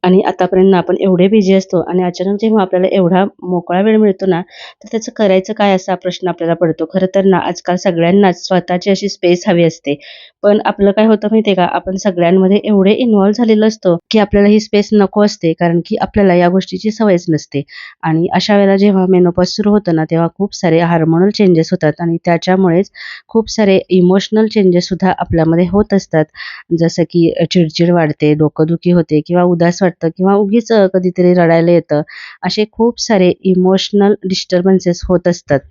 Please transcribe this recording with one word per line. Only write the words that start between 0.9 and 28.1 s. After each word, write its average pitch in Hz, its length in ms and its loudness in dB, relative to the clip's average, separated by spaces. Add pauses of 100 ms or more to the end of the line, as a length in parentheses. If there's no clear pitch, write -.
एवढे 185 280 2
बिझी 196 260 2
असतो 190 280 -2
आणि 185 220 -4
अचानक 185 380 -4
जेव्हा 220 200 2
आपल्याला 185 260 0
एवढा 185 380 2
मोकळा 180 560 -4
वेळ 220 160 2
मिळतो 202 280 0
ना, 175 160 0 (420)
तर 214 80 -20
त्याचं 226 200 -8
करायचं 190 420 0
काय 202 220 0
असा 185 200 -4
प्रश्न 180 320 -8
आपल्याला 170 260 -2
पडतो. 165 400 -2
खरं 185 220 -2
तर 196 80 2
ना, 190 140 4
आजकाल 180 380 -4
सगळ्यांनाच 185 720 0
स्वतःची 180 420 -2
अशी 196 200 -2
स्पेस 175 380 -2
हवी 175 160 2
असते, 143 360 -4 (440)
पण 208 220 2
आपलं 202 260 0
काय 214 140 0
होतं 214 260 2
माहिती 220 180 0
आहे 196 60 2
का, 180 80 0
आपण 180 320 -4
सगळ्यांमध्ये 185 680 2
एवढे 202 300 2
इन्व्हॉल्व 208 380 0
झालेलो 220 340 2
असतो 202 320 0 (140)
की 220 80 2
आपल्याला 202 300 2
ही 214 100 4
स्पेस 208 340 -2
नको 208 320 0
असते, 170 280 -2
कारण 170 320 0
की 214 100 -6
आपल्याला 196 400 0
या 175 140 4
गोष्टीची 190 420 -4
सवयच 202 380 0
नसते. 147 340 -4 (380)
आणि 165 320 -2
अशा 196 220 0
वेळेला 196 220 2
जेव्हा 196 320 2
मेनोपॉज 180 380 2
सुरू 208 220 -4
होतं 202 260 0
ना, 156 100 -2
तेव्हा 165 220 -2 (100)
खूप 196 180 -6
सारे 165 240 0
हार्मोनल 170 500 2
चेंजेस 180 420 2
होतात 156 280 -2
आणि 170 260 -4
त्याच्यामुळेच 185 680 0 (360)
खूप 226 220 -4
सारे 196 400 0
इमोशनल 190 580 2
चेंजेस 185 400 0
सुद्धा 180 300 -2
आपल्यामध्ये 165 480 0
होत 202 280 -2
असतात, 160 320 0 (540)
जसं 165 240 0
की 165 300 0 (180)
चिडचिड 170 400 0
वाढते, 151 420 0